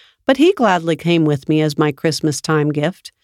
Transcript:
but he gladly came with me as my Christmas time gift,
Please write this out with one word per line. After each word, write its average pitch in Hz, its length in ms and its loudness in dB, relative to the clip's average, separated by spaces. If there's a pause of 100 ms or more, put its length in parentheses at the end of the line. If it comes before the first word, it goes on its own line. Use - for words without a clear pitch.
(260)
but 269 120 2
he 339 160 4
gladly 180 420 0
came 165 300 2
with 147 240 -2
me 156 120 2
as 151 160 -2
my 151 140 0
Christmas 151 480 -4
time 151 320 -2
gift, 147 400 -6 (120)